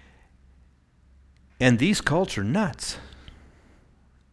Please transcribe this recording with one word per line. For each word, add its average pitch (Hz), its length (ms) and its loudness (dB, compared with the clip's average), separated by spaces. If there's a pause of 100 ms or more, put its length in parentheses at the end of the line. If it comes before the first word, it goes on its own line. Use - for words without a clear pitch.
(1600)
and 123 200 4
these 185 200 2
cults 180 380 -2
are 98 80 -2
nuts. 175 520 -2 (1400)